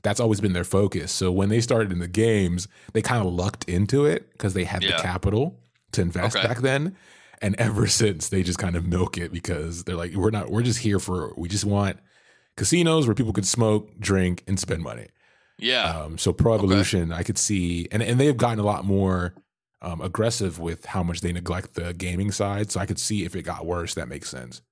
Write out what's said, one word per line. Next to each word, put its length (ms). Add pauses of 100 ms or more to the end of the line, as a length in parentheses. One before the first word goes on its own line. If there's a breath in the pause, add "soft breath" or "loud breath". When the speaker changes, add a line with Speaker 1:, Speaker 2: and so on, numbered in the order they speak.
Speaker 1:
that's 180
always 200
been 120
their 100
focus. 480
So 220
when 160
they 120
started 300
in 80
the 80
games, 640 (240 loud breath)
they 100
kinda 220
lucked 440
into 380
it 320
'cause 160
they 80
had 220
Speaker 2:
Yeah. 140
Speaker 1:
the 40
capital 560 (340)
to 100
invest 340
Speaker 2:
Okay. 100
Speaker 1:
back 140
then. 360 (460 loud breath)
And 140
ever 300
<laughs> 20
since, 400
they 160
just 160
kind 160
of 100
milk 320
it 140
because 500
they're 140
like, 180
"We're 160
not, 180
we're 140
just 160
here 220
for, 360
we 120
just 160
want 340 (580 soft breath)
casinos 520
where 80
people 160
can 120
smoke, 540
drink, 480
and 140
spend 220
money." 260 (500 soft breath)
Speaker 2:
Yeah. 400
Speaker 1:
Um, 200
so 140
Pro 220
Speaker 2:
Okay. 100
Speaker 1:
Evolution, 480
I 120
could 140
see, 520
and, 100
and 200
they've 160
gotten 240
a 40
lot 200
more, 500 (480)
um, 180
aggressive 600
with 260
how 160
much 180
they 120
neglect 420
the 200
gaming 360
side. 400
So 80
I 80
could 140
see 240
if 100
it 80
got 240
worse, 280
that 140
makes 220
sense. 420